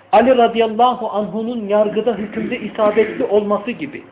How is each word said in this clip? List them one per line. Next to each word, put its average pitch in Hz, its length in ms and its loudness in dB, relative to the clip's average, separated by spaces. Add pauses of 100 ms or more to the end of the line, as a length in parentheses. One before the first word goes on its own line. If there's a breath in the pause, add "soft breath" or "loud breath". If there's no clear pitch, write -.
(120 loud breath)
Ali 240 240 6
radıyallahu 226 720 2
anh'unun 214 580 -6
yargıda, 214 460 0
hükümde 214 460 -6
isabetli 214 640 0
olması 208 460 0
gibi. 156 420 -10